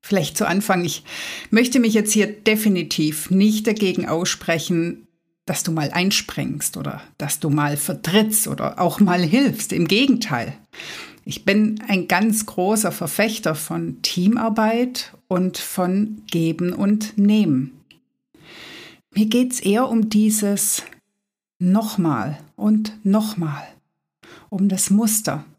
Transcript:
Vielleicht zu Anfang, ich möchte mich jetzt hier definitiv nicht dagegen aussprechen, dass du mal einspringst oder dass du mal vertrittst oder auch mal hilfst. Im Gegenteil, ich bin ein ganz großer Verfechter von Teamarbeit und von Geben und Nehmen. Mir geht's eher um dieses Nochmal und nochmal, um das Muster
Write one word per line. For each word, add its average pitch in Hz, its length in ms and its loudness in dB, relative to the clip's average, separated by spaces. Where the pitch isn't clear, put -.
Vielleicht 185 300 0
zu 202 100 0
Anfang, 180 380 0
ich - 180 -6
möchte 247 300 4
mich 226 120 4
jetzt 214 200 2
hier 208 160 4
definitiv 185 1000 0
nicht 214 360 4
dagegen 196 400 0
aussprechen, 170 1000 -2
dass - 180 -6
du 170 80 -2
mal 151 180 -2
einspringst 151 880 -2
oder 147 260 -8
dass 143 220 -6
du 160 100 -2
mal 147 260 0
vertrittst 202 680 0
oder - 340 -6
auch 175 200 0
mal 180 200 4
hilfst. 214 520 2
Im 165 160 0
Gegenteil, 196 680 0
ich - 200 -10
bin 214 440 2
ein 185 180 0
ganz 214 400 2
großer 196 460 0
Verfechter 180 640 -2
von 170 460 -6
Teamarbeit 226 1080 0
und 185 320 -2
von 196 720 -2
Geben 165 420 0
und 214 460 -2
Nehmen. 202 540 4
Mir 214 140 2
geht's 247 320 0
eher 220 300 2
um 220 200 0
dieses 214 760 0
Nochmal 175 800 0
und 214 380 0
nochmal, 190 640 0
um 196 180 0
das 185 220 0
Muster 214 540 2